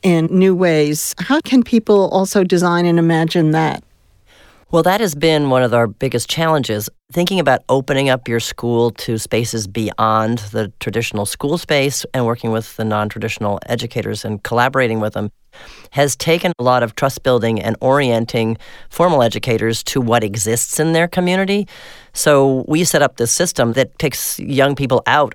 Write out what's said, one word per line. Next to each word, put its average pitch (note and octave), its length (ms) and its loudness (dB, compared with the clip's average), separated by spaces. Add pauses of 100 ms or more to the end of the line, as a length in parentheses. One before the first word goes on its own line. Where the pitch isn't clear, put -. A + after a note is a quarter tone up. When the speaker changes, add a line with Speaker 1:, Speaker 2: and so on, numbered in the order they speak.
Speaker 1:
in E3 240 4
new F#3 280 4
ways. D#3 640 0
How C#4 240 0
can B3+ 220 2
people G#3 460 2
also F#3+ 340 2
design F3 420 2
and E3+ 140 4
imagine E3 520 2
that? D#3 320 0 (840)
Speaker 2:
Well, E3 140 4
that F#3+ 180 4
has F3 140 0
been D3 340 2
one B2+ 140 4
of A#2 100 2
our A#2 140 4
biggest A#2+ 420 -4
challenges, C#3+ 600 -2 (220)
thinking F3+ 280 0
about C#3 300 2
opening C3+ 400 0
up B2 180 -2
your A#2 140 -2
school A#2 500 0
to A2+ 260 -6
spaces A2+ 480 -4
beyond A2 720 -2 (120)
the A2 300 -6
traditional A2 440 -4
school D3 320 -4
space C#3 560 -2
and B2+ 120 0
working A#2 260 -2
with A2 240 -4
the A2+ 80 -6
non-traditional G#2+ 840 -4
educators A2+ 600 -6
and G#2+ 180 -6
collaborating A#2+ 560 0
with G#2+ 140 -4
them G#2 180 -6 (600)
has C#3 240 0
taken E3+ 440 0
a B2 40 -4
lot B2 200 2
of A2+ 120 -4
trust - 280 -4
building A#2 360 2
and A2 200 -4
orienting A#2 800 0 (320)
formal E3 340 2
educators A2+ 580 0
to - 200 -4
what A#2 220 2
exists A2 560 -4
in D#3+ 120 2
their E3 160 2
community. F#3 600 0 (460)
So C#3 540 2
we D#3+ 160 2
set D#3 180 2
up C#3 160 0
this A#2 140 0
system B2 420 0
that B2+ 240 -2
takes - 420 -6
young C3+ 360 0
people C3 320 0
out C3+ 280 2